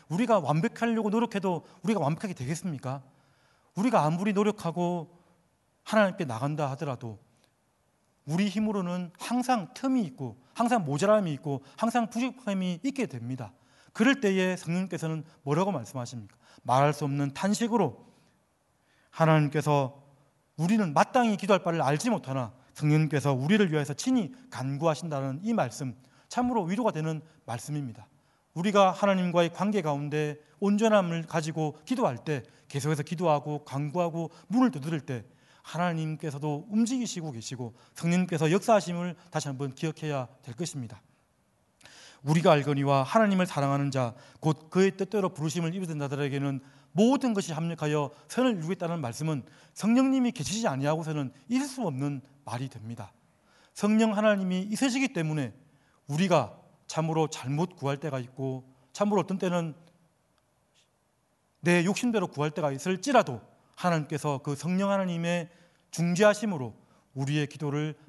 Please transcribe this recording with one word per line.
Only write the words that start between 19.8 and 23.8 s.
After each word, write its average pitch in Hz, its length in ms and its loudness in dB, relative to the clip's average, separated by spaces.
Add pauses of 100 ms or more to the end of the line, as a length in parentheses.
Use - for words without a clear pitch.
우리는 180 360 2
마땅히 208 440 4
기도할 196 260 2
바를 165 180 0
알지 151 300 2
못하나 131 420 -4 (220)
성령님께서 147 580 2
우리를 160 400 2
위해서 143 220 -2